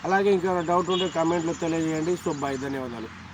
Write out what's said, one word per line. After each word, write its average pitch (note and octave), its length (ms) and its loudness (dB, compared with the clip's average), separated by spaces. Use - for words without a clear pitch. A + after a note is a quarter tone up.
అలాగే G3 280 4
ఇంకా F3+ 360 2
డౌట్ F3 220 2
ఉంటే F#3 180 2
కామెంట్లో E3 460 2
తెలియజేయండి. D#3+ 580 -2
So F3 240 -2
బాయ్, C#3 220 -2
ధన్యవాదాలు. B2+ 760 -8